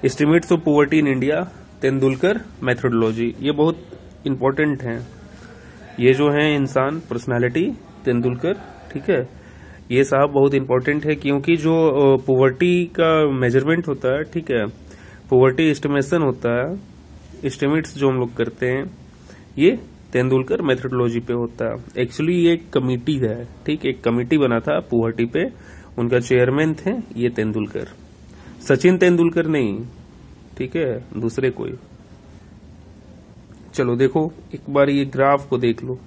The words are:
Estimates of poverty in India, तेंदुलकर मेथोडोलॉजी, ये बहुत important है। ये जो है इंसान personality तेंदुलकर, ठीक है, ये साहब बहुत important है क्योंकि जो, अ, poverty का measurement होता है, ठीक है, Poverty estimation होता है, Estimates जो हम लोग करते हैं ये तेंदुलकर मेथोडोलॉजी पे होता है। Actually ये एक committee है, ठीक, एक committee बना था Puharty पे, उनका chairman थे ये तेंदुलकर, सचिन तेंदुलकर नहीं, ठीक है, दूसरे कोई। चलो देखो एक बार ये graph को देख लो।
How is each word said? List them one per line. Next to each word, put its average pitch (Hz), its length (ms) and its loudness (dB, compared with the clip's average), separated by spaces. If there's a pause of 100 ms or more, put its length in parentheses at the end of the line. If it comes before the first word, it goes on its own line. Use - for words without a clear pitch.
Estimates 151 460 2
of 165 160 2
poverty 147 340 4
in 143 140 2
India, 147 300 -2 (360)
तेंदुलकर 135 580 0 (240)
मेथोडोलॉजी, 117 760 -2
ये 143 120 -2
बहुत 156 300 0 (460)
important 135 560 -2
है। 117 120 -6 (1040)
ये 127 140 6
जो 147 160 4
है 147 260 2
इंसान 139 440 0 (100)
personality 123 560 -2 (400)
तेंदुलकर, 123 480 0 (400)
ठीक 139 160 -8
है, 131 200 2 (600)
ये 127 120 4
साहब 139 280 2
बहुत 139 220 4
important 131 520 0
है 151 100 0
क्योंकि 143 420 0
जो, 160 180 2 (140)
अ, 135 360 4
poverty 139 600 2 (140)
का 160 120 4 (200)
measurement 135 560 0
होता 131 300 -2
है, 156 60 -4
ठीक 156 280 -8
है, 117 140 0 (640)
Poverty 131 400 4
estimation 143 520 0
होता 123 400 -2
है, 170 180 -6 (680)
Estimates 147 520 -2
जो 135 120 2
हम 131 100 0
लोग 120 160 -4
करते 120 340 -4
हैं - 400 -6 (480)
ये 170 140 4 (420)
तेंदुलकर 127 480 0
मेथोडोलॉजी 123 580 0
पे 117 140 -6
होता 120 320 -6
है। 113 120 -6
Actually 123 520 -4
ये 170 240 4
एक 165 200 -6
committee 127 440 0
है, 120 300 -4 (180)
ठीक, 151 200 -4
एक 135 180 -4
committee 120 340 0
बना 120 220 2
था 151 200 -2
Puharty 117 460 -2
पे, 151 180 -2 (540)
उनका 120 220 0
chairman 131 540 2
थे 185 180 -4 (260)
ये 120 120 0
तेंदुलकर, 107 580 -4 (800)
सचिन 175 300 4
तेंदुलकर 170 500 2
नहीं, 117 380 -2 (720)
ठीक 131 180 -8
है, 127 280 -4 (140)
दूसरे 117 320 -2
कोई। - 240 -8 (2000)
चलो 123 220 -2
देखो 135 360 0 (220)
एक - 160 -14
बार 139 200 2
ये 139 160 0
graph 139 440 0
को 123 80 -2
देख 117 260 -2
लो। 127 240 -10